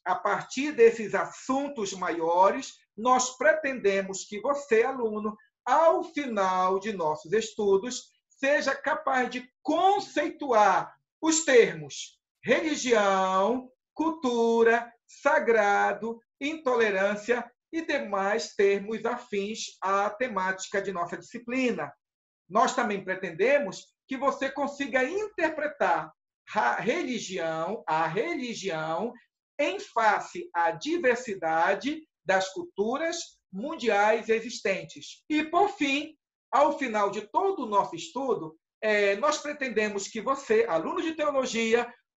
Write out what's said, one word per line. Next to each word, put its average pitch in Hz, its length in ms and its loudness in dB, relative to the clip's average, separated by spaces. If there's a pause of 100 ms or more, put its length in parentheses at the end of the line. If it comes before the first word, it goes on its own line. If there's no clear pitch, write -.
a 185 80 0
partir 226 580 -4
desses 226 420 4
assuntos 240 760 -4
maiores, 180 800 2 (240)
nós 247 400 2
pretendemos 208 880 0
que 208 160 -10
você, 240 440 2
aluno, 214 520 -4 (300)
ao 320 360 4
final 190 800 0
de 190 140 -4
nossos 160 400 -2
estudos, 220 760 0 (300)
seja 269 320 2
capaz 269 560 -2
de 247 180 -10 (140)
conceituar 294 1300 2 (280)
os 320 240 2
termos 175 720 2 (260)
religião, 220 1300 2 (240)
cultura, 233 960 2 (140)
sagrado, 214 1120 2 (220)
intolerância 233 1080 0 (240)
e 330 140 -6
demais 220 680 -2
termos 196 480 2
afins 220 760 -6
à 196 300 0
temática 196 720 -4
de 196 80 -6
nossa 175 260 -6
disciplina. 208 760 -4 (560)
Nós 240 260 2
também 214 300 -2
pretendemos 185 840 -2 (220)
que 269 80 -6
você 269 340 -2
consiga 262 540 -2
interpretar 302 1080 -2 (400)
a - 280 0
religião, 185 1080 -4
a 160 220 0
religião 190 1040 -4 (440)
em 359 220 -2
face 202 760 -2
à 170 200 0
diversidade 226 1300 -2 (220)
das 190 280 2
culturas 262 840 -4 (140)
mundiais 220 760 0
existentes. 196 1040 -4
E, 311 140 2
por 359 240 2
fim, 285 480 -2 (360)
ao 285 260 4
final 214 320 0
de 208 120 -6
todo 370 420 0
o 220 40 -6
nosso 196 280 0
estudo, 233 600 -6 (260)
eh, 208 340 2
nós 294 220 0
pretendemos 214 680 -4
que 220 140 -10
você, 233 480 2
aluno 202 320 -2
de 320 140 -4
teologia, 240 800 0 (260)